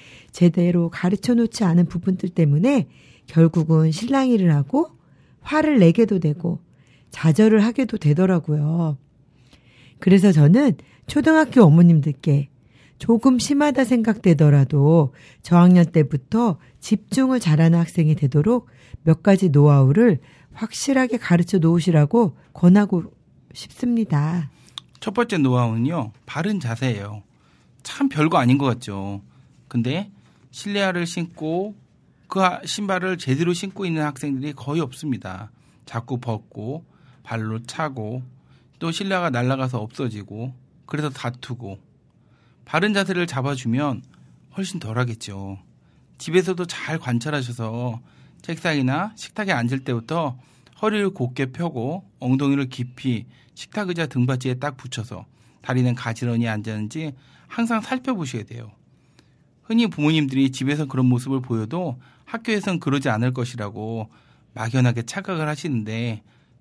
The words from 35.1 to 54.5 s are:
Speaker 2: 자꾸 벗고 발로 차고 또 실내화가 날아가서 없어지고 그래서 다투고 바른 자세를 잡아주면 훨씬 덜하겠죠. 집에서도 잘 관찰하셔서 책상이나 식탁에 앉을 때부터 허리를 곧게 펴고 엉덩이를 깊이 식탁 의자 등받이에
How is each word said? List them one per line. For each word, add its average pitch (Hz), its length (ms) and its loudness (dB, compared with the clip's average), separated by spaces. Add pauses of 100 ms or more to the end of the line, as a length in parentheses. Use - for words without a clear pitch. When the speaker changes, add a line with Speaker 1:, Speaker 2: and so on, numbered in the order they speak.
Speaker 2:
자꾸 123 340 -8
벗고 120 640 -10 (380)
발로 110 400 -8
차고 127 640 -10 (560)
또 165 120 -6
실내화가 185 380 -4
날아가서 127 500 -2
없어지고 110 760 -10 (320)
그래서 147 240 -6
다투고 120 640 -10 (880)
바른 180 300 -2
자세를 185 320 -2
잡아주면 131 760 -4 (560)
훨씬 190 220 -8
덜하겠죠. 107 800 -8 (580)
집에서도 180 480 -2
잘 160 320 -8
관찰하셔서 120 1040 -6 (400)
책상이나 160 760 -4
식탁에 - 360 -8
앉을 131 320 -4
때부터 127 560 -6 (420)
허리를 208 300 -2
곧게 131 400 -6
펴고 151 640 -8
엉덩이를 135 520 0
깊이 123 580 -8 (260)
식탁 - 360 -10
의자 170 180 -4
등받이에 127 480 -2